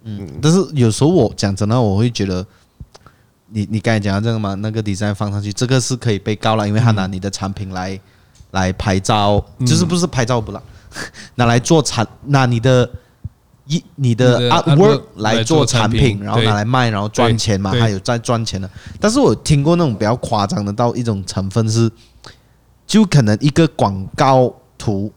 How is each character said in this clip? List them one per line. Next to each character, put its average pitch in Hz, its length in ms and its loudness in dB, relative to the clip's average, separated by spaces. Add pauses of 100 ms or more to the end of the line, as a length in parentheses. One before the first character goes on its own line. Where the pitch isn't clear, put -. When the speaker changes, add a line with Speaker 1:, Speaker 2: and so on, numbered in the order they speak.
Speaker 1:
嗯， 107 160 -10
Speaker 2:
嗯。 76 200 -12
Speaker 1:
但 151 120 2
是 185 120 2 (100)
有 120 140 4
时 107 140 0
候 147 80 4
我 139 260 2
讲 98 200 -2
真 104 120 -2
的， 120 120 2
我 101 160 2
会 117 120 2
觉 113 160 -4
得， 92 220 -4 (1000)
你， 107 200 -4
你 107 120 -4
刚 117 120 0
才 110 60 2
讲 98 160 -2
到 101 60 0
这 113 120 -2
个 113 60 -2
嘛， 101 160 -4
那 104 160 -6
个 110 120 -4
design 104 320 -2
放 101 180 -4
上 101 100 -4
去， 104 100 -6
这 123 140 -4
个 127 140 2
是 123 160 -4
可 120 160 -2
以 98 60 0
被 107 180 -4
告 110 200 0
了， 104 120 0
因 104 60 0
为 107 40 2
他 113 140 4
拿 98 140 0
你 95 120 -6
的 98 120 -6
产 98 220 -6
品 98 180 -10
来， 95 240 -8
Speaker 3:
嗯。 95 60 -14 (520)
Speaker 1:
来 92 220 0
拍 98 260 0
照， 104 440 0 (140)
Speaker 3:
嗯。 127 80 -2
Speaker 1:
就 131 80 4
是 170 100 2
不 170 120 -2
是 170 100 0
拍 127 180 -2
照 117 160 -2
不 98 120 -10
啦， 101 100 -12 (360)
<laughs> - 360 -16
拿 120 120 2
来 117 120 4
做 156 240 2
产-， - 240 -2 (200)
拿 139 200 2
你 120 140 0
的 127 280 4 (760)
一-， 151 160 -4 (140)
你 123 180 0
的 120 240 4
Speaker 3:
你 123 100 0
的 - 20 2
Speaker 1:
artwork 151 260 2
Speaker 3:
artwork 160 260 4 (140)
Speaker 1:
来 110 260 0
做 143 240 2
产 107 240 0
品， 113 100 0
Speaker 3:
来 135 60 4
做 - 0 -
产 104 120 0
品， 101 60 -8
Speaker 1:
然 104 100 -4
后 113 80 2
拿 110 120 2
来 104 100 0
卖， 123 220 2
Speaker 3:
对。 113 60 0
Speaker 1:
然 101 80 -2
后 104 80 -4
赚 117 280 0
钱 104 240 0
嘛， 98 120 -2
Speaker 3:
对， 123 80 0
对。 - 0 -
Speaker 1:
他 113 80 2
有 98 120 -2
在 120 180 -2
赚 117 260 -2
钱 110 160 -6
的。 95 100 -10 (300)
但 208 100 2
是 240 80 0
我 226 160 4
听 143 280 0
过 160 120 2
那 175 80 2
种 131 120 0
比 101 100 -4
较 107 120 0
夸 104 300 -2
张 104 180 -4
的， 101 80 -4
到 117 220 0
一 120 80 -4
种 101 240 -4
成 98 240 -4
分 113 180 0
是， 113 220 2 (960)
就 220 180 4
可 147 180 4
能 107 180 2
一 147 100 2
个 165 180 2
广 98 460 -2
告 131 400 2 (240)
图 104 380 -4